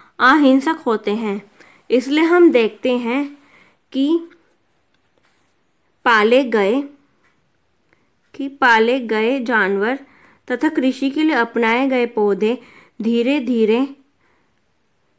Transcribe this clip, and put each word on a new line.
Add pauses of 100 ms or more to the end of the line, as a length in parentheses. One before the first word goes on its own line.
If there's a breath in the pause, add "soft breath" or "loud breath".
(200 soft breath)
अहिंसक
होते
हैं। (480 soft breath)
इसलिए
हम
देखते
हैं (680 soft breath)
कि (1900)
पाले
गए, (1500)
कि
पाले
गए
जानवर (480 soft breath)
तथा
कृषि
के
लिए
अपनाए
गए
पौधे (420 loud breath)
धीरे
धीरे (1300)